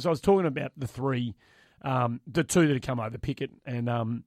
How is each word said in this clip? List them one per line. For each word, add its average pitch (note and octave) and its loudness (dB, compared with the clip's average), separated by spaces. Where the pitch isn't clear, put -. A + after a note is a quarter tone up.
I E3+ 4
was D#3+ 0
talking G3 6
about C#3 -4
the C3+ -6
three, B2 -2
um, B2 0
the D3 2
two E3 4
that C#3+ 4
had B2+ 0
come B2 -4
over, A2+ -6
Pickett C3+ -6
and, A#2+ -4
um, A#2 -2